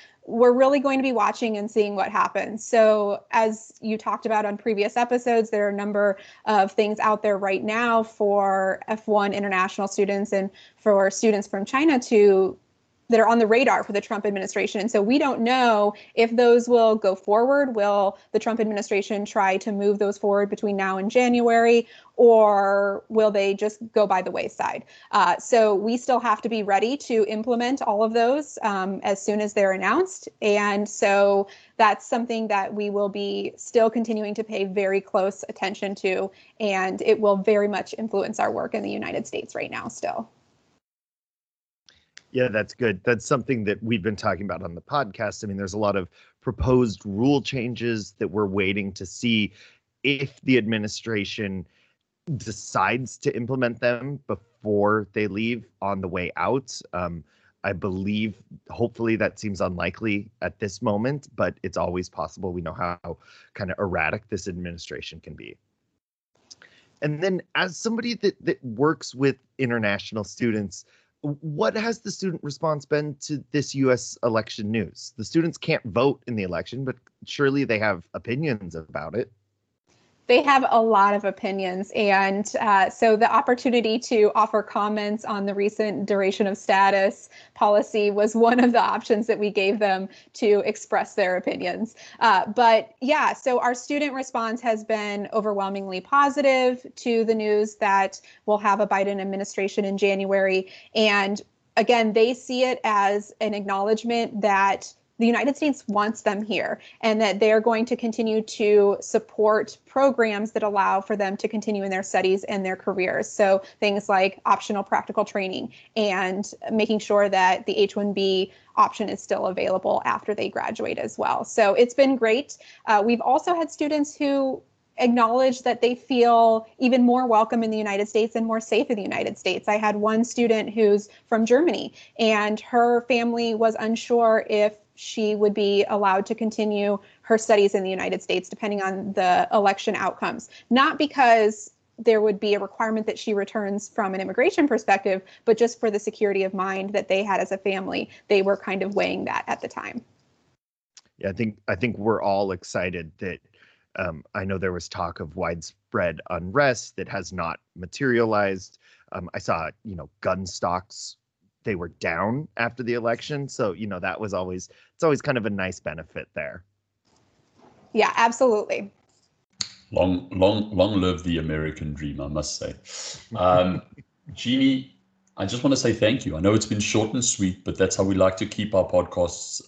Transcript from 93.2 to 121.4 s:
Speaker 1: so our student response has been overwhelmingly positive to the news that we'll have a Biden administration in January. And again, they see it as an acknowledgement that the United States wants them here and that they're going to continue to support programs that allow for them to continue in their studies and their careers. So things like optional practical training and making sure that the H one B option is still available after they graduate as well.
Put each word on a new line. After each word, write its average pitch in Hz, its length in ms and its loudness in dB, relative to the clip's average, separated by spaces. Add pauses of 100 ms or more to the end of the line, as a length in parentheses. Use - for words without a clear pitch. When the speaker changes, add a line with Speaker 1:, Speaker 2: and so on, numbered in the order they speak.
Speaker 1:
so 247 260 0
our 247 140 0
student 285 400 -4
response 240 480 -6
has 220 200 -2
been 208 520 -4
overwhelmingly 196 640 -4
positive 269 840 2 (100)
to 226 300 0
the 226 80 2
news 214 400 0
that 196 440 0 (280)
we'll 214 100 2
have 202 240 2
a 208 60 2
Biden 196 340 0
administration 196 640 -4
in 196 140 -4
January. 196 720 0 (220)
And 202 480 2 (340)
again, 226 380 2
they 226 180 4
see 254 320 -2
it 254 180 -2
as 208 600 0
an 214 100 -2
acknowledgement 214 880 -2
that 196 540 0 (260)
the 233 60 4
United 233 300 2
States 294 300 -2
wants 208 360 -2
them 208 200 -2
here 208 380 -4 (200)
and 220 200 2
that 190 180 2
they're 220 220 4
going 226 240 0
to 240 100 -4
continue 220 480 -2
to 208 560 4
support - 880 0
programs 226 640 0
that 220 140 -2
allow 196 360 2
for 208 140 -4
them 196 220 -2
to - 100 -6
continue 208 380 -4
in 196 80 -4
their 190 100 -4
studies 185 400 0
and 196 240 -4
their 185 80 -2
careers. 185 560 -2
So 196 320 4 (160)
things 202 300 0
like 190 360 2
optional 202 380 0
practical - 420 -2
training 190 480 -6 (220)
and 196 580 -2 (200)
making 214 260 2
sure 202 300 2
that 185 360 2
the - 120 -2
H 202 180 2
one 202 180 -2
B 190 400 0 (220)
option 208 340 2
is 208 140 -8
still - 240 -2
available 190 580 -2
after - 300 -4
they - 140 -6
graduate - 500 -6
as - 180 -8
well. - 280 -2